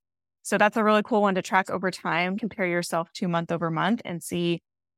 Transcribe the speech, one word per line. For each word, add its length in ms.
So 160
that's 220
a 60
really 180
cool 180
one 140
to 80
track 260
over 220
time, 480
compare 280
yourself 480
to 140
month 240
over 180
month 360
and 160
see 400